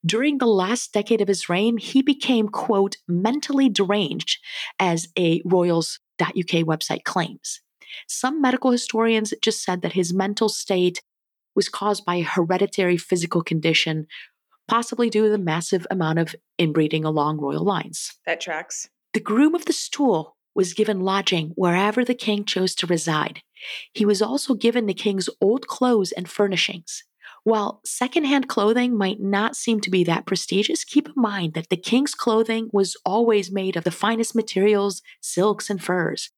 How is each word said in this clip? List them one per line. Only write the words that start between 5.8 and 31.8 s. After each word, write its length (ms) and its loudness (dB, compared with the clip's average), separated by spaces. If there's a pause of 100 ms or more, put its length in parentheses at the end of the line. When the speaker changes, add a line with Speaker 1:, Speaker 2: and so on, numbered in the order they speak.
Speaker 1:
dot 180 -2
U 80 -2
K 200 0
website 400 -2
claims. 580 -6 (460)
Some 320 -2
medical 300 2
historians 720 0
just 220 0
said 180 -2
that 120 -4
his 200 0
mental 340 0
state 540 0 (540)
was 140 2
caused 360 -2
by 120 0
a 40 0
hereditary 760 0
physical 440 -2
condition, 640 0 (640)
possibly 420 0
due 140 2
to 60 4
the 100 2
massive 500 -2
amount 300 0
of 160 -2 (240)
inbreeding 440 2
along 360 0
royal 260 -2
lines. 600 -4
Speaker 2:
That 120 -2
tracks. 480 -8 (260)
Speaker 1:
The 60 0
groom 360 4
of 100 -4
the 80 0
stool 640 -2 (160)
was 220 0
given 240 0
lodging 560 0
wherever 500 2
the 80 0
king 320 -2
chose 300 -2
to 120 -4
reside. 540 -2 (500)
He 140 0
was 160 2
also 320 -2
given 320 2
the 80 -2
king's 340 -2 (140)
old 240 2
clothes 460 2
and 180 -8
furnishings. 720 -2 (400)
While 400 0
secondhand 640 0
clothing 480 2
might 240 0
not 360 0
seem 260 0
to 80 -4
be 140 4
that 240 0
prestigious, 560 -2
keep 240 0
in 80 -18
mind 400 0
that 140 -6
the 80 2
king's 360 0